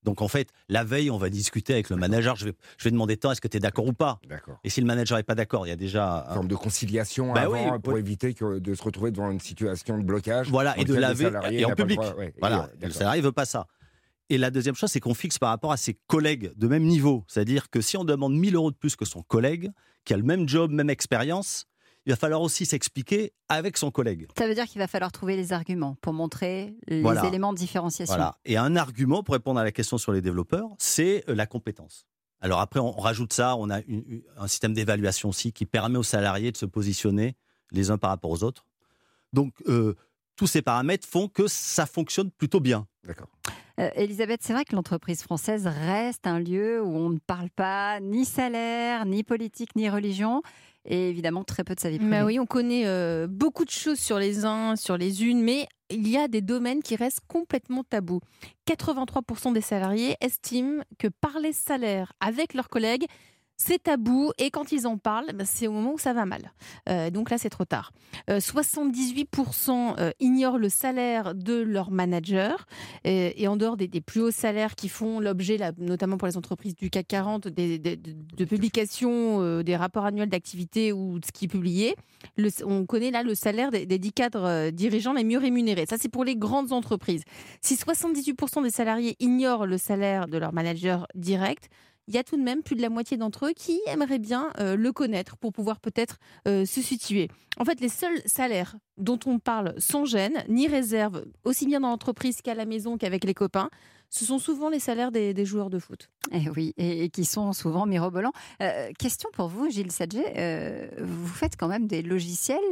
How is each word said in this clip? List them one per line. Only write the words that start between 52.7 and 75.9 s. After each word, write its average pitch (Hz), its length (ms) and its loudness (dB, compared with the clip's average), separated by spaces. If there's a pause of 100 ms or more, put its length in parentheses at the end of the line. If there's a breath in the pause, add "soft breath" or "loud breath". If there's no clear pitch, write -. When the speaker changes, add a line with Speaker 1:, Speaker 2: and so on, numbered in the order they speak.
Speaker 4:
euh, 170 420 0
beaucoup 269 380 0
de - 40 -16
choses 302 300 -2
sur 208 200 0
les 202 260 2
uns, 220 300 0
sur 185 220 -2
les 190 260 0
unes, 240 180 4
mais 254 260 2 (220)
il 214 180 0
y 233 100 4
a 294 100 2
des 220 140 0
domaines 247 400 0
qui 226 140 -2
restent 240 320 -2
complètement 262 560 -2
tabous. 180 360 -2 (460 loud breath)
Quatre-vingt-trois 269 560 0
pour 226 180 -8
cent 254 120 0
des 220 100 4
salariés 208 600 0
estiment 254 600 -2 (160)
que 220 80 0
parler 302 460 -2
salaire 214 680 -2
avec 233 340 0
leurs 254 160 -4
collègues, 240 360 0 (520 soft breath)
c'est - 260 0
tabou, 269 560 4
et 269 100 2
quand 294 220 -4
ils 254 160 0
en 226 100 -2
parlent, 226 380 -2
bah, 196 100 -4
c'est 226 220 -2
au 214 40 0
moment 214 220 0
où 311 60 -4
ça 254 140 0
va 233 120 2
mal. - 260 -6 (380 loud breath)
Euh, 170 220 0
donc 214 180 -2
là, 233 80 0
c'est 220 140 -4
trop - 140 -4
tard. - 260 -4 (360 loud breath)
Euh, 104 120 4
soixante-dix-huit 269 840 0
pour - 280 -2
cent, 240 460 0
euh, 170 100 2 (100)
ignorent 254 380 4
le 214 100 2
salaire 233 680 0
de 220 260 0
leur 196 300 0
manager, 190 720 2 (400 loud breath)
euh, 185 300 2
et 202 120 0
en 208 100 2
dehors 226 200 0
des, 190 100 0
des 175 140 -4
plus - 180 -2
hauts 226 120 4
salaires 214 420 0
qui 196 160 -8
font 220 300 -4
l'objet, 202 380 0
là, 180 200 -2
notamment 180 400 0